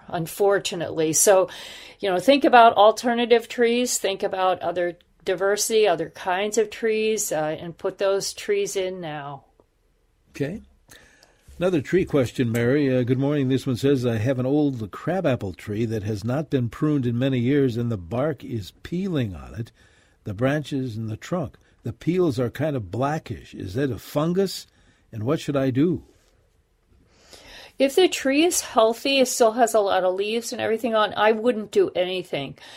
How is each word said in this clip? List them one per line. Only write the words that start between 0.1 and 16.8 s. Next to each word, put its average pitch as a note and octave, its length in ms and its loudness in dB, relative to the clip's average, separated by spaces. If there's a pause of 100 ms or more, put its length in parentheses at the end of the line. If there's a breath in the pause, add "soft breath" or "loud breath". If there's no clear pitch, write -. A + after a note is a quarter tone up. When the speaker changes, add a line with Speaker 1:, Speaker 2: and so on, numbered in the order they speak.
Speaker 1:
So, F#3 360 4 (520 loud breath)
you G3+ 100 -2
know, F3+ 80 0
think C4+ 260 4
about A#3+ 320 8
alternative A#3 720 4
trees, A#3+ 500 0
think G3 240 -2
about F#3 380 0
other F3 380 -2 (260)
diversity, G3+ 600 2
other E3 240 0
kinds G3+ 480 -2
of G#3+ 120 2
trees, A3 640 0
uh, D#3 280 -2
and E3+ 160 -12
put F#3 220 -6
those G3 340 0
trees G3+ 440 -2
in F#3 240 -4
now. D3 440 -12 (840)
Speaker 2:
Okay. D3+ 320 -8 (960 soft breath)
Another F3 220 2
tree F3 240 2
question, B2+ 480 0
Mary. B2+ 440 2
Uh, B2+ 60 2
good B2 160 0
morning. C#3 300 0
This C3 180 0
one C3 80 0
says, C3 320 2
"I A#2 120 0
have B2+ 200 0
an B2 80 -2
old C3+ 460 0
crabapple D3+ 600 -2
tree G#2+ 340 -4
that G#2+ 180 -4
has G#2 180 -4
not B2+ 280 -4
been B2 180 0
pruned D3 360 -2